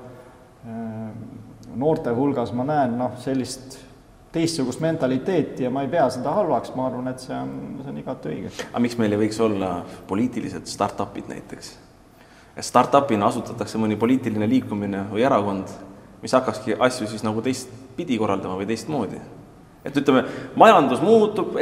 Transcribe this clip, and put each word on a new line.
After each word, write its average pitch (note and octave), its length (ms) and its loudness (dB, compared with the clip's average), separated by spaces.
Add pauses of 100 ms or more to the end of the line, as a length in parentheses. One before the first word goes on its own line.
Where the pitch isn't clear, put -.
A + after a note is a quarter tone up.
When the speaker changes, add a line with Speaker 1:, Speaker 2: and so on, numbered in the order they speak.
(680)
Speaker 1:
eh, A2+ 440 -8 (680)
noorte D3+ 340 2
hulgas B2 420 2
ma B2 120 -2
näen, C3+ 340 2
noh, B2 240 -2
sellist - 560 -4 (540)
teistsugust D3+ 480 0
mentaliteeti D3 840 2
ja B2 60 0
ma C3+ 120 0
ei C3+ 60 -2
pea C#3+ 220 4
seda C3 260 -2
halvaks, D#3 380 0
ma C3 160 -2
arvan, B2 180 -4
et B2+ 120 -6
see C3 140 -8
on, C3+ 480 -8
see C3+ 60 -12
on D3 100 -10
igati C#3+ 300 -8
õige. F#2 220 -6 (220)
Speaker 2:
Aga A#2+ 120 0
miks A#2+ 140 0
meil G#2+ 140 2
ei G#2 100 4
võiks A2 180 0
olla G2 300 2 (360)
poliitilised G2 600 -2
startupid - 600 -4
näiteks? - 420 -14 (840)
Et - 80 -8
startupina A#2+ 600 6
asutatakse A2+ 520 -2
mõni G#2+ 180 2
poliitiline A2+ 520 2
liikumine G2+ 640 0
või G#2+ 120 2
erakond, G2+ 480 2 (500)
mis - 140 2
hakkakski G#2+ 440 0
asju B2 300 2
siis A2 140 -6
nagu A2 200 0
teistpidi C3 760 -4
korraldama G2 400 0
või G2 100 -2
teistmoodi. A2+ 520 -4 (640)
Et - 100 -6
ütleme, C3+ 280 6 (340)
majandus D#3+ 460 6
muutub, G#3 580 4